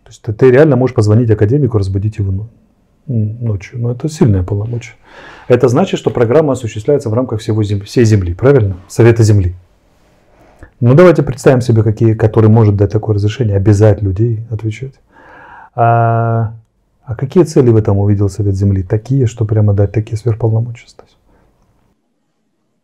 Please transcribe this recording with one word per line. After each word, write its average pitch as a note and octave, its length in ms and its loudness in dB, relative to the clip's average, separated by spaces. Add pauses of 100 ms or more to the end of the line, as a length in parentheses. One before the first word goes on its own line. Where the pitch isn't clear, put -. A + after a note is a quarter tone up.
То - 60 -20
есть - 120 -20
ты, A2+ 100 -8
ты C3 180 4
реально C3+ 260 4
можешь B2+ 180 0
позвонить A2+ 360 2
академику, A2+ 480 0
разбудить G2 400 -4
его G2 140 -4
но-, G#2 160 -8 (600)
м, A2+ 360 -6
ночью. A2 340 -8
Но A#2+ 120 -4
это B2 180 -6
сильное B2+ 340 -2
полномочие. G#2+ 520 -8 (540)
Это B2 200 2
значит, D#3+ 320 -2
что C3 100 -4
программа C3 420 0
осуществляется B2 580 -4
в G#2 40 -4
рамках B2 260 -4
всего A2 220 -4
зем-, G2+ 200 -4
всей A#2+ 240 0
Земли, F#2+ 280 0
правильно? A2+ 420 2 (120)
Совета A2+ 340 4
Земли. G2+ 320 2 (1300)
Ну, A#2+ 140 4
давайте E3 280 6
представим C#3 380 0
себе, A2+ 220 0
какие, A2 320 0
который A2 340 2
может A2 280 4
дать G2 160 0
такое G#2+ 240 -2
разрешение, G#2 400 -2
обязать G2+ 460 2
людей G#2+ 380 -2 (100)
отвечать. A2 440 -10 (800)
А, A#2 800 0 (500)
а A2+ 100 -10
какие D#3 300 0
цели C#3 260 2
в A2+ 60 4
этом G#2 220 0
увидел G2+ 320 0
Совет G2+ 240 -4
Земли? F#2+ 280 0
Такие, A#2 440 -2
что A2 180 -4
прямо G#2 300 0
дать G2+ 180 0
такие A2 240 -6
сверхполномочия, A2+ 720 -4
Стась? - 280 -20 (1700)